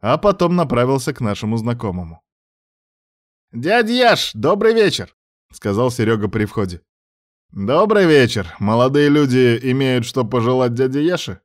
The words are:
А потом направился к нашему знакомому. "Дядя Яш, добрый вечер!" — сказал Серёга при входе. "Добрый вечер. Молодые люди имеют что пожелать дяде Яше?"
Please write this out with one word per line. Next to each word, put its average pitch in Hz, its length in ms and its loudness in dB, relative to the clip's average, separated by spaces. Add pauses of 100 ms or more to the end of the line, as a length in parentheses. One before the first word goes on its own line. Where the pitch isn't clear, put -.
А 113 160 0
потом 185 380 0
направился 131 580 0
к - 80 -10
нашему 107 360 -4
знакомому. 101 640 -8 (1300)
"Дядя 214 400 -2
Яш, 240 420 2
добрый 196 400 0
вечер!" — 196 420 0 (360)
сказал 110 380 -2
Серёга 113 380 0
при 107 180 -2
входе. 95 360 -6 (720)
"Добрый 180 540 2
вечер. 123 540 2
Молодые 127 500 2
люди 127 500 2 (120)
имеют 127 340 0
что 131 180 -4
пожелать 123 500 0
дяде 131 300 -2
Яше?" 165 420 -4